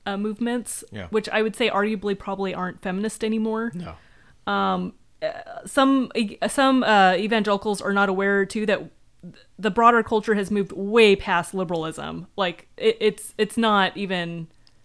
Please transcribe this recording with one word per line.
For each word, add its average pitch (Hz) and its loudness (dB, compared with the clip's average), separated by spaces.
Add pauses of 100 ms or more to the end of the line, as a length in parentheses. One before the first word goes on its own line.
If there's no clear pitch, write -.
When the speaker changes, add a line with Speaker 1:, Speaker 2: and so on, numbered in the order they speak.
Speaker 1:
uh, 202 -4
movements, 226 -4
Speaker 2:
Yeah. 101 -12
Speaker 1:
which 214 -2
I 220 0
would 220 -2
say 226 0
arguably 202 -2
probably 196 -6
aren't 180 -8
feminist 202 -6
anymore. 220 -2
Speaker 2:
No. 170 -12 (560)
Speaker 1:
Um, 190 -2 (280)
uh, - -10
some, 269 2
e-, 214 -2 (100)
some, 262 2
uh, 190 6
evangelicals 208 0
are 196 -2
not 202 4
aware 196 2
too 214 -4
that 185 0 (720)
the 202 -2
broader 233 6
culture 220 0
has 202 0
moved 202 -2
way 202 6
past 180 -2
liberalism. 165 -6 (100)
Like, 180 -4 (100)
it, 220 2
it's, - -2
it's - -2
not 208 2
even 170 -6 (380)